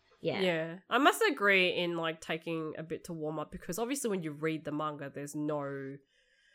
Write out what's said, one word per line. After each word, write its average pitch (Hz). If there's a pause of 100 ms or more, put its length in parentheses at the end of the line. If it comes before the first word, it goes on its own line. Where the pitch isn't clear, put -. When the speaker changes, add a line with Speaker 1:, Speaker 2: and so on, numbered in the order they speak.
(220)
Speaker 1:
Yeah. 160
Speaker 2:
Yeah. 165 (140)
I 226
must 311
agree 202
in, 175
like, 165
taking 160
a 165
bit 165
to 175
warm 156
up, 151
because 180
obviously 240
when 190
you 156
read 156
the 147
manga, 147
there's 143
no, 143 (580)